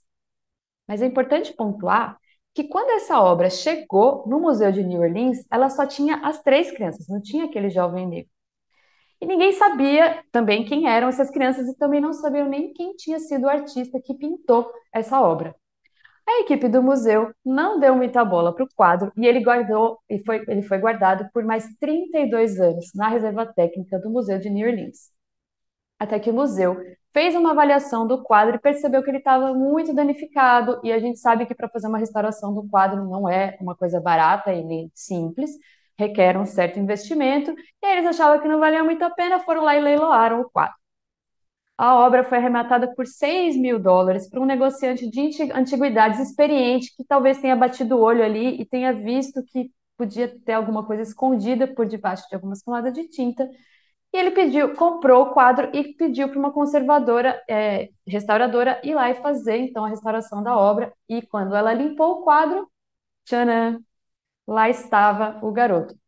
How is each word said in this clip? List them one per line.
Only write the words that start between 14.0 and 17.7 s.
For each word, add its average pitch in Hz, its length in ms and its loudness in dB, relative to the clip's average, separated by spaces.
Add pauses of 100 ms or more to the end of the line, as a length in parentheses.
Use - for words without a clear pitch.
que 262 120 -12
pintou 254 580 0 (220)
essa 226 280 0
obra. 170 320 0 (760)
A 466 140 2
equipe 262 280 0
do 254 140 4
museu 226 500 2 (100)
não 311 360 -2